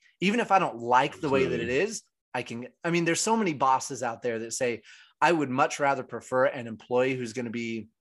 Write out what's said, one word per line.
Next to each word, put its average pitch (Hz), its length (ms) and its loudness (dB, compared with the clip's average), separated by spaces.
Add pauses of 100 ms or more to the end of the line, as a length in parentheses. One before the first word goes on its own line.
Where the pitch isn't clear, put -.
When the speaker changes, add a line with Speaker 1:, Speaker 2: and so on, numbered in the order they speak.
(220)
Speaker 1:
Even 202 180 2
if 214 120 0
I 196 60 8
don't 135 200 2
like 123 420 2
the 151 100 -2
way 135 140 4
that 123 160 0
it 117 40 -4
Speaker 2:
Absolutely. 131 220 0
Speaker 1:
is, 226 160 -8 (320)
I 123 100 -4
can," 120 240 -10 (160)
I 170 80 -2
mean, 170 140 2
there's 165 160 0
so 226 160 2
many 190 160 0
bosses 131 480 0
out 117 220 -6
there 117 160 -2
that 113 140 -8
say, 120 280 -2 (400)
"I 151 100 6
would 147 180 2
much 143 300 0
rather 135 220 0
prefer 127 440 -2
an 127 200 -2
employee 123 500 -2
who's 120 180 -8
gonna 120 180 -6
be 113 380 -6 (120)